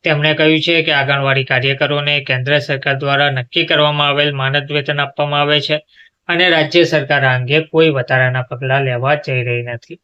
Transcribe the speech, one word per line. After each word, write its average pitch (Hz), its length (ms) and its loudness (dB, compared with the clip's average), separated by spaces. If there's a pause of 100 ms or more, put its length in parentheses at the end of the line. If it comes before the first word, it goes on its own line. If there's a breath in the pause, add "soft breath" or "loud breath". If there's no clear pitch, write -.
તેમણે 151 300 2
કહ્યું 156 260 4
છે 165 220 2
કે 156 100 -2
આંગણવાડી 135 520 0
કાર્યકરોને 143 760 0
કેન્દ્ર 139 380 -2
સરકાર 139 380 -2
દ્વારા 139 340 0
નક્કી 131 360 -2
કરવામાં 147 420 2
આવેલ 147 240 0
માનદ 139 400 -2
વેતન 143 280 -2
આપવામાં 147 400 -2
આવે 147 200 2
છે 151 160 -2 (500 soft breath)
અને 175 220 2
રાજ્ય 165 360 4
સરકાર 143 400 0
આ 127 100 2
અંગે 127 260 0
કોઈ 160 280 2
વધારાના 127 540 0
પગલાં 131 400 -2
લેવા 131 320 0
જઈ 131 280 -4
રહી 120 200 -4
નથી. 120 420 -12